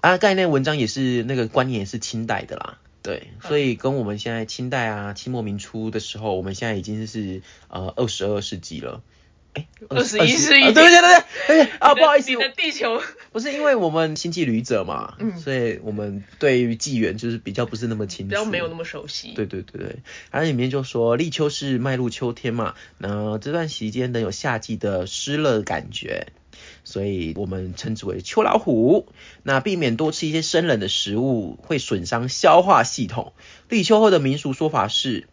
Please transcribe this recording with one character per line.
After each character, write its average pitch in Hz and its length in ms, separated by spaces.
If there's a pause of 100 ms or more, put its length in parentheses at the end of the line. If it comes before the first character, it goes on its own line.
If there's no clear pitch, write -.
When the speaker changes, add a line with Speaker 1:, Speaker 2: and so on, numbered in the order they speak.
Speaker 1:
啊， 180 160
刚 202 140
才 190 40
那 185 80
个 180 60
文 139 140
章 151 160
也 120 80
是， 123 380
那 131 100
个 120 140
观 127 180
念 120 140
也 98 40
是 113 140
清 113 280
代 107 160
的 - 140
啦， - 220 (240)
对， - 260 (140)
Speaker 2:
嗯。 180 60
Speaker 1:
所 151 100
以 135 160
跟 135 220
我 127 60
们 104 160
现 117 140
在 113 140
清 127 240
代 127 160
啊， 104 260
清 127 200
末 120 100
民 101 160
初 110 320
的 107 100
时 - 160
候， 104 180
我 92 80
们 95 120
现 117 120
在 110 80
已 98 60
经 107 260
是， 98 360 (260)
呃， 92 280
二 127 120
十 - 160
二 101 160
世 101 160
纪 80 240
了。 85 220 (500)
哎， - 140 (220)
Speaker 2:
二 247 160
十 214 140
一 - 180
世 294 160
纪。 277 120
Speaker 1:
啊， 262 80
对， 311 120
对， 349 160
对， - 0
对， 349 240 (220)
对， 311 160 (160)
啊， - 100
Speaker 2:
你 285 60
的， 247 60
Speaker 1:
不 320 60
好 294 120
意 - 20
思。 269 100
Speaker 2:
你 254 60
的 262 140
地 311 220
球。 233 280 (320)
Speaker 1:
不 226 80
是， 277 140
因 294 80
为 294 120
我 185 140
们 156 260
星 170 160
际 165 140
旅 117 160
者 117 240
嘛， 73 340
Speaker 2:
嗯。 202 200
Speaker 1:
所 143 160
以 120 280
我 107 100
们 101 320 (140)
对 131 220
于 117 160
纪 135 200
元 104 200
就 117 140
是 117 80
比 101 160
较 117 100
不 117 100
是 110 120
那 113 80
么 107 120
清 98 200
楚。 98 40
Speaker 2:
比 196 40
较 208 100
没 202 140
有 170 100
那 165 60
么 165 100
熟 151 240
悉。 - 240
Speaker 1:
对， 107 140
对， 92 160
对， - 180
对。 - 160 (340)
它 139 120
里 160 100
面 127 160
就 135 140
说， 120 340
立 165 140
秋 147 180
是 139 300
迈 131 180
入 123 140
秋 120 240
天 120 180
嘛， 117 220 (240)
那 104 400
这 117 120
段 165 160
期 110 240
间 123 220
能 117 80
有 101 100
夏 - 280
季 110 180
的 95 300
湿 143 320
热 127 240
感 87 280
觉， - 360 (580)
所 98 220
以 87 280
我 95 120
们 92 280
称 113 200
之 110 100
为 98 160
秋 - 220
老 - 160
虎。 135 500 (340)
那 135 180
避 190 160
免 131 200
多 151 160
吃 - 140
一 151 60
些 160 100
生 165 240
冷 123 140
的 95 80
食 - 280
物， 117 460
会 - 160
损 98 260
伤 117 240
消 151 320
化 175 240
系 120 220
统。 - 260 (380)
立 220 120
秋 214 180
后 220 100
的 175 100
民 135 160
俗 147 160
说 156 160
法 113 200
是 113 440